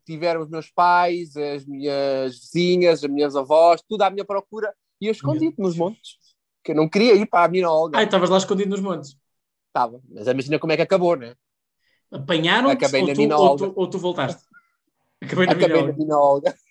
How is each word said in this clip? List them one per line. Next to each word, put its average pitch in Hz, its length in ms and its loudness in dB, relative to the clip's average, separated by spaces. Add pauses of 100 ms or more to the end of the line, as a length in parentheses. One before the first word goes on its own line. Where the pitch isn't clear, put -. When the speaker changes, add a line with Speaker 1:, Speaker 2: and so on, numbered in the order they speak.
Speaker 1:
tiveram 160 380 -4
os 147 80 -14
meus 160 200 -12
pais, 175 680 0
as 143 280 -8
minhas 139 760 -4
vizinhas, 175 640 0
as 143 60 -4
minhas 143 260 -2
avós, 160 520 4
tudo 208 140 -2
à 190 80 2
minha 196 140 -8
procura 202 500 -8 (260)
e 202 60 -8
eu 214 60 0
escondi-te 311 460 -4
Speaker 2:
Meu 190 100 -2
Speaker 1:
nos 165 80 -4
Speaker 2:
Deus. 170 140 -2
Speaker 1:
montes, - 280 -20 (460)
que 160 80 -4
eu 147 40 -2
não 156 120 2
queria 214 260 4
ir 202 120 4
para 175 180 2
a 165 40 4
Mina 175 220 0
Olga. 160 280 0
Speaker 2:
Ah, 220 40 4
estavas 190 260 0
lá 185 100 4
escondido 190 320 -2
nos 196 100 -4
montes? 175 360 -8 (520)
Speaker 1:
Estava, 123 400 -4
mas 110 180 -14
imagina 135 320 -2
como 160 140 -2
é - 40 0
que 165 60 2
acabou, 175 340 2
né? 120 200 -12 (760)
Speaker 2:
Apanharam-te 180 640 0
Speaker 1:
Acabei 135 300 0
Speaker 2:
ou 185 40 0
Speaker 1:
na 143 80 0
Speaker 2:
tu, 139 60 0
Speaker 1:
Mina 147 180 2
Speaker 2:
ou 147 120 6
Speaker 1:
Olga. 143 180 0
Speaker 2:
tu, 190 80 -10
ou 185 120 -2
tu 180 100 -8
voltaste? 160 440 -6 (800)
Acabei 180 240 -2
na 202 60 2
Speaker 1:
Acabei 180 160 2
Speaker 2:
Mina 160 100 2
Speaker 1:
na 156 60 2
Speaker 2:
Olga. 143 120 -4
Speaker 1:
Mina 151 220 -2
Olga. 143 360 4 (160)